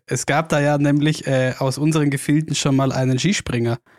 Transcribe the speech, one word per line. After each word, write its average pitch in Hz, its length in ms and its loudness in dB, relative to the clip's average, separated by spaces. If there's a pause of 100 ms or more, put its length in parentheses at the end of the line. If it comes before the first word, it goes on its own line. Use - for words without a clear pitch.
Es - 200 -4
gab 151 220 0
da 151 140 2
ja 147 160 2
nämlich, 147 500 0
äh, 131 320 0
aus 135 180 -2
unseren 151 320 2
Gefilden 147 460 0
schon 135 220 0
mal 135 160 0
einen 131 260 0
Skispringer. 120 600 -2 (200)